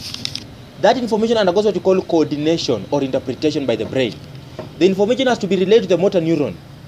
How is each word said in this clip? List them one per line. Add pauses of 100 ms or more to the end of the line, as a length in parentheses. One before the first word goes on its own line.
(800)
That
information
undergoes
what
we
call
coordination
or
interpretation
by
the
brain. (640)
The
information
has
to
be
relayed
to
the
motor
neuron (320)